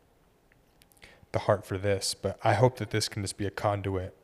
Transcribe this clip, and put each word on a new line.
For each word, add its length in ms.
the 80
heart 260
for 100
this, 380
but 300
I 100
hope 240
that 120
this 180
can 140
just 140
be 100
a 40
conduit 720